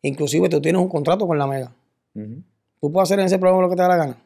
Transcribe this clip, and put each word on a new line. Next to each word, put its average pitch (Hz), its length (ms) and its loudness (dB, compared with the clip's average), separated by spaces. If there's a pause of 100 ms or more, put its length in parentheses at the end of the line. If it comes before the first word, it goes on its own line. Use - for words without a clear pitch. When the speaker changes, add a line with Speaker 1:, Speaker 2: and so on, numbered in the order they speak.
Speaker 1:
Inclusive 143 460 -2
tú 147 120 0
tienes 170 200 0
un 180 60 0
contrato 180 400 -2
con 160 120 0
La 139 80 -2
Mega. 131 260 -8 (400)
Speaker 2:
Ujú. 107 300 -14 (360)
Speaker 1:
¿Tú 147 120 -4
puedes 185 180 2
hacer 202 100 2
en 190 60 0
ese 185 140 2
programa 185 240 4
lo 180 60 2
que 180 60 -2
te 180 60 0
da 180 60 4
la 180 100 4
gana? 139 280 -2